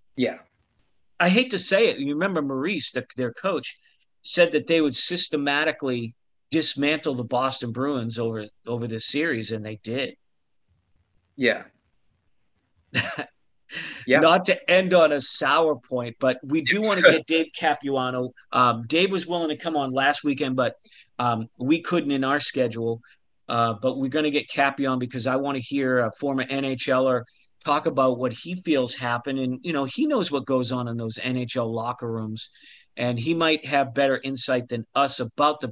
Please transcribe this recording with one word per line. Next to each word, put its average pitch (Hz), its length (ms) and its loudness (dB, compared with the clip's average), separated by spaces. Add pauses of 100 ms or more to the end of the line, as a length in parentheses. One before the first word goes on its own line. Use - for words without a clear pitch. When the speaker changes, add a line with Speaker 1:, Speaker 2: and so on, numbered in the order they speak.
(160)
Speaker 1:
Yeah. 117 220 -2 (800)
Speaker 2:
I 175 100 4
hate 247 220 4
to 196 80 -2
say 202 300 4
it. - 100 -2
You 143 160 -2
remember 170 280 0
Maurice, 139 500 -4
the, 123 140 -4 (100)
their 123 160 -4
coach, - 460 -6 (440)
said 170 300 4
that 156 140 0
they 165 140 4
would 143 160 2
systematically 143 1160 -2 (360)
dismantle 151 640 0
the 123 100 -4
Boston 123 480 -2
Bruins 120 460 -4
over, 113 260 -4 (220)
over 117 200 -4
this 110 200 -4
series, 139 440 -2
and 107 140 -6
they 107 180 -10
did. 123 340 -6 (1200)
Speaker 1:
Yeah. 120 280 0 (1300)
Speaker 2:
<laughs> - 340 -4 (800)
Speaker 1:
Yeah. 127 140 6
Speaker 2:
Not 170 280 6
to - 220 0
end 180 260 4
on 160 180 8
a 143 80 0
sour 151 560 2
point, 120 420 -6
but 131 240 2
we 151 200 -2
do 180 180 2
Speaker 1:
<laughs> - 20 0
Speaker 2:
wanna 202 200 2
get 165 260 6
Dave 160 280 0
Capuano. 131 760 -2 (180)
Um, 123 320 4
Dave 165 300 0
was 170 160 -4
willing 170 220 -2
to 147 60 -4
come 160 200 -4
on 135 140 -2
last 135 340 2
weekend, 135 320 0
but 123 180 0 (500)
um, 120 140 2 (200)
we 143 200 2 (100)
couldn't 151 300 0
in 135 60 0
our 143 160 0
schedule, 117 600 -2 (480)
uh, 117 340 0
but 131 160 -2
we're 135 180 -2
gonna 151 220 0
get - 200 -6
Cappy 139 280 2
on 131 120 0
because 123 360 -4
I - 20 2
wanna 139 240 -2 (120)
hear 135 180 0 (100)
a 113 100 0 (120)
former 135 260 -2
N 135 160 -2
H 131 240 -4
L 131 200 4
er 123 160 0 (400)
talk 147 220 2
about 131 320 2
what 123 140 -2
he 165 200 -10 (140)
feels 135 280 2
happened. 123 440 -4
And, 127 140 -2 (100)
you 175 140 -4
know, 139 100 -2 (100)
he 311 100 0
knows 254 260 0
what 135 140 -2
goes 127 260 0
on 123 160 -2
in 117 80 -4
those 113 260 -6
N 127 140 -2
H 123 200 -4
L 117 140 -2
locker 113 400 -4
rooms, 110 400 -6 (460)
and 123 220 -2
he 147 160 0
might 160 320 2
have 135 340 0
better 135 180 2 (120)
insight 127 380 -2
than 117 260 -6
us 139 260 2
about 147 400 0
the 127 120 -6